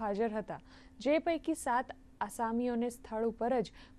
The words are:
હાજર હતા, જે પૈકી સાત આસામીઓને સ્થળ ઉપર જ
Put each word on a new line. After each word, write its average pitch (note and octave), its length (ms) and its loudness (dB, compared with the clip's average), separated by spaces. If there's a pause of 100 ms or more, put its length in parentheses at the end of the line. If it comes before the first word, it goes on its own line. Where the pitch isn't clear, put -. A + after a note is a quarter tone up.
હાજર G#3+ 380 0
હતા, D#3+ 200 -8 (380)
જે C#4+ 220 4
પૈકી D#4+ 360 0 (100)
સાત B3+ 280 2 (320)
આસામીઓને A#3+ 640 0
સ્થળ A3+ 400 -2
ઉપર A#3 320 2
જ - 100 -10 (260)